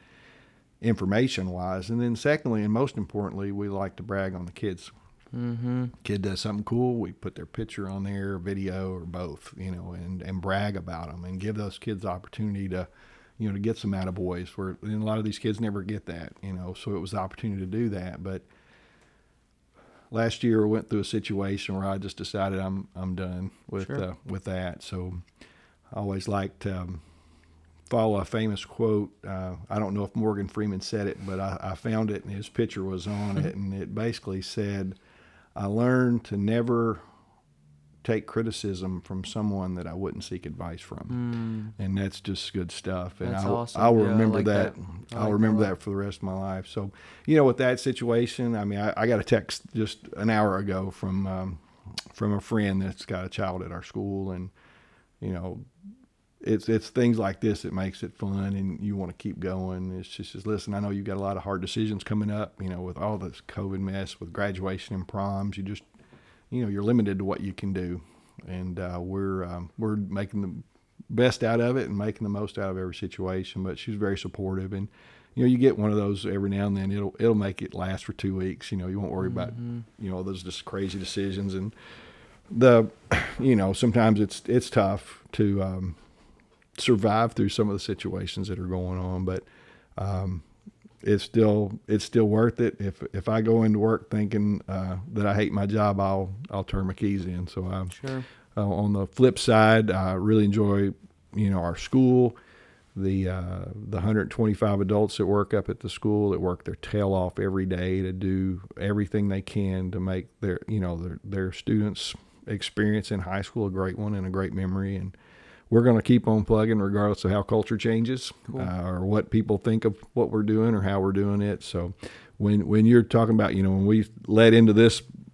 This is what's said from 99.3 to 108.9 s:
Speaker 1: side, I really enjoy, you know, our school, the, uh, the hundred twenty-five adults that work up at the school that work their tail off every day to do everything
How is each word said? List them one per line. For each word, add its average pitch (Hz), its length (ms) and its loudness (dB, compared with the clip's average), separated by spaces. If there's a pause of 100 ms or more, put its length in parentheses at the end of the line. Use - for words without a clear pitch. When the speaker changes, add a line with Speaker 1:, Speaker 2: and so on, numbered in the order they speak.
Speaker 1:
side, 110 520 6
I 92 220 0
really 107 320 4
enjoy, 101 460 4 (440)
you 98 140 2
know, 98 100 2
our 85 160 -2
school, 127 640 4 (580)
the, 95 340 0
uh, 92 360 -6 (100)
the 98 260 -6
hundred 104 300 2
twenty-five 104 500 2
adults 104 360 2
that 104 80 2
work 101 280 2
up 101 160 0
at 110 120 -4
the - 80 -8
school 104 420 2
that 90 100 0
work 90 240 -2
their 92 100 -8
tail 101 380 0
off 90 260 0
every 95 260 0
day 92 360 0
to 92 120 -2
do 95 480 0 (180)
everything 104 500 0